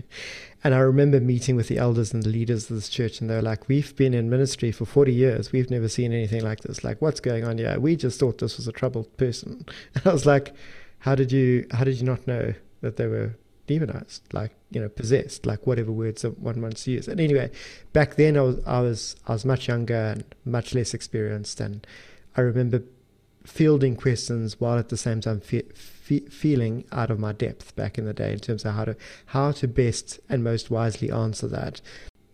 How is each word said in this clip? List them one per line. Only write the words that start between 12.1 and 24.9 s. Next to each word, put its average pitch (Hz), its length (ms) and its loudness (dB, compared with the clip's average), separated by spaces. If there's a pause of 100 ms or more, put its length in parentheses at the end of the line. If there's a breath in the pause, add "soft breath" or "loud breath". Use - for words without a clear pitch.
know 120 260 -2 (280)
that 117 160 -4
they 117 100 0
were 110 280 -2 (320)
demonized, - 640 -4
like, 104 180 -4 (180)
you 113 120 -4
know, 104 80 -4
possessed, - 560 -2
like, 107 200 -4
whatever 117 280 0
words 110 300 -4
that 117 160 -4
one 117 220 -6
wants 113 220 -8
to 131 80 -4
use?" 123 160 -4
And 214 140 -2
anyway, 139 300 2 (420 loud breath)
back 151 220 4
then 151 200 6
I 143 60 6
was, 127 240 2
I 123 160 0
was, 120 340 -2 (120)
I - 40 -2
was 113 140 -2
much 127 240 0
younger 117 260 0 (180)
and 107 120 -8 (180)
much 120 320 -4
less 120 180 -2
experienced. 107 680 -6
And 104 260 -8 (480 loud breath)
I 127 60 2
remember 123 420 2 (640)
fielding 139 500 4
questions 113 640 -2
while 120 180 2
at 113 120 -2
the 117 80 -4